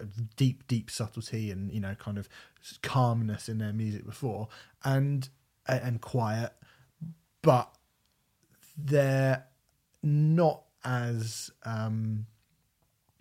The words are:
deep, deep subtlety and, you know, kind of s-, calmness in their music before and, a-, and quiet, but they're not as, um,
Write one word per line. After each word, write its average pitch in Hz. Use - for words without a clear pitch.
deep, 131
deep 113
subtlety 110
and, 95
you 107
know, 98
kind 104
of 98
s-, -
calmness 113
in 110
their 104
music 104
before 107
and, 139
a-, 131
and 120
quiet, 117
but 131
they're 135
not 156
as, 120
um, 110